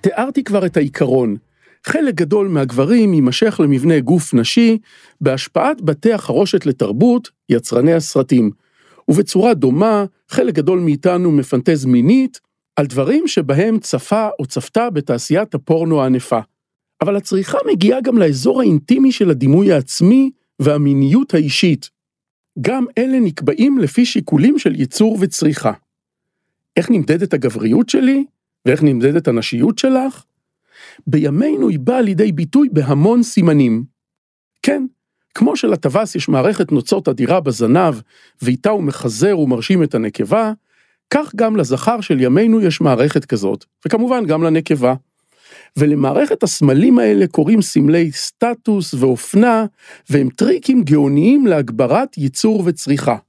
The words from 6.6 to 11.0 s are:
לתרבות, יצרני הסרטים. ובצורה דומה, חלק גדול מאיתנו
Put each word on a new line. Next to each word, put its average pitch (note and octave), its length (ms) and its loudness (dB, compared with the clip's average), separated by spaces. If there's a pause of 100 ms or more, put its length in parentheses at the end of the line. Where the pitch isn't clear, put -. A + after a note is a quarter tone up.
לתרבות, D3+ 640 0 (200)
יצרני B2 440 0
הסרטים. B2+ 580 0 (560)
ובצורה G3 460 2
דומה, F#3+ 520 0 (240)
חלק B3 240 -2
גדול D#3+ 260 0
מאיתנו F3 520 0